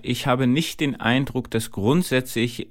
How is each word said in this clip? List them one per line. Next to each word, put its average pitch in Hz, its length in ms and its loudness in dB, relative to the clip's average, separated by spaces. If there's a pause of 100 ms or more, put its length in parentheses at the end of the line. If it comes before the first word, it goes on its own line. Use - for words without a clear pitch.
ich 123 220 -4
habe 131 220 2
nicht 143 320 0
den 139 200 -2
Eindruck, 127 520 0
dass 113 180 -2
grundsätzlich 127 1000 0